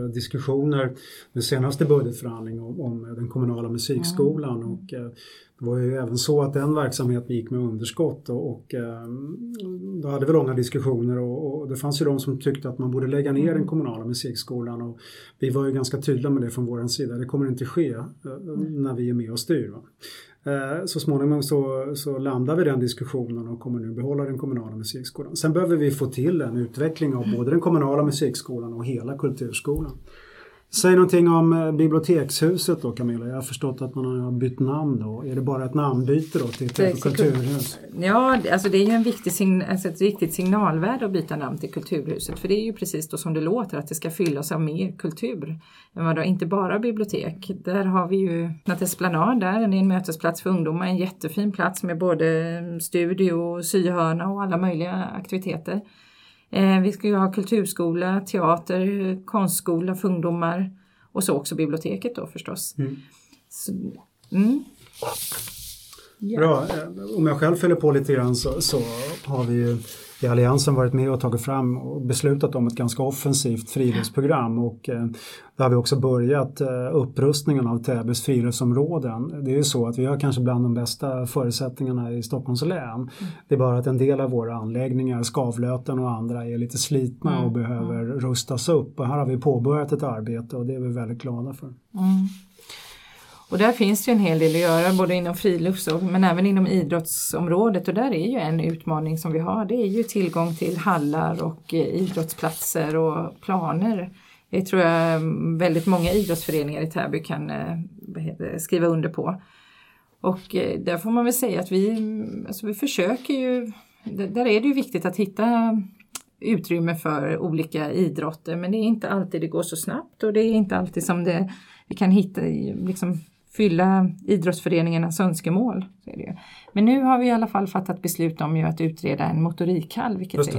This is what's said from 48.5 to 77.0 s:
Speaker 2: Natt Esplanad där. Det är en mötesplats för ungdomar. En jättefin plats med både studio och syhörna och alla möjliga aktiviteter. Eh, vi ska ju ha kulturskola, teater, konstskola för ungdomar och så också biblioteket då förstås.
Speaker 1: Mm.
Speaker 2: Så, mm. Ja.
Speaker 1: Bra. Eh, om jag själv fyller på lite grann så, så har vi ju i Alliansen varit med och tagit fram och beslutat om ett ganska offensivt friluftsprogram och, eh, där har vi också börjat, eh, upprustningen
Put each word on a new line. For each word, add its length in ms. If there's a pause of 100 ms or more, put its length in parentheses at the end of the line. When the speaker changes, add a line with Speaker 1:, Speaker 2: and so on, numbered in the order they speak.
Speaker 2:
Natt 160
Esplanad 580
där. 280
Det 80
är 40
en 80
mötesplats 540
för 80
ungdomar. 360
En 100
jättefin 560
plats 300
med 160
både 640 (200)
studio 500
och 320
syhörna 680
och 120
alla 140
möjliga 380
aktiviteter. 840 (680)
Eh, 300
vi 120
ska 160
ju 80
ha 160
kulturskola, 880
teater, 1080
konstskola 680
för 140
ungdomar 600 (420)
och 120
så 120
också 180
biblioteket 640
då 100
förstås. 520
Speaker 1:
Mm. 180 (520)
Speaker 2:
Så, 240 (600)
mm. 320 (1600)
Ja. 200
Speaker 1:
Bra. 220
Eh, 560
om 80
jag 140
själv 160
fyller 180
på 180
lite 200
grann 220
så, 260
så 180 (460)
har 200
vi 100
ju 220 (460)
i 40
Alliansen 480
varit 180
med 180
och 100
tagit 220
fram 360
och 240
beslutat 520
om 120
ett 80
ganska 280
offensivt 680
friluftsprogram 880
och, 300
eh, 160 (520)
där 80
har 60
vi 60
också 240
börjat, 600
eh, 80 (240)
upprustningen 760